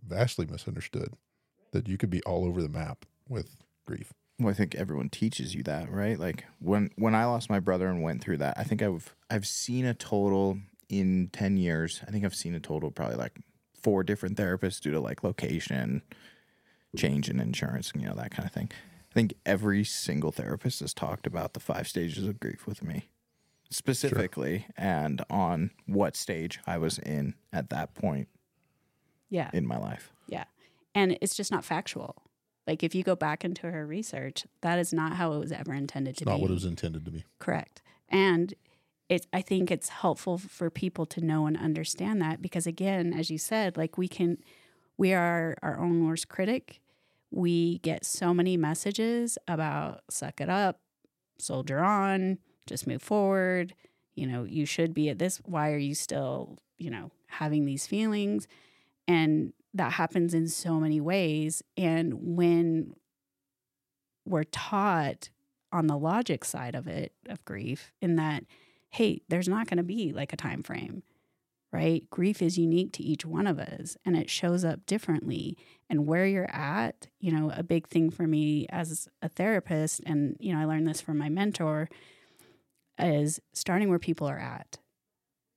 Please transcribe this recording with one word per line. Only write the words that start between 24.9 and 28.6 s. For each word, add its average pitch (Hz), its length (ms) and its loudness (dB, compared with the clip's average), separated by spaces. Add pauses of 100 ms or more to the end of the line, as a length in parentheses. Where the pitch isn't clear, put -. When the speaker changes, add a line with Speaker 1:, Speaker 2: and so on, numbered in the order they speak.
Speaker 2:
on 87 400 2 (160)
what 98 300 2
stage 82 500 -6
I 85 120 -2
was 80 200 0
in 73 360 -2 (180)
at 67 180 -4
that 73 240 -4
point 73 340 -2 (1000)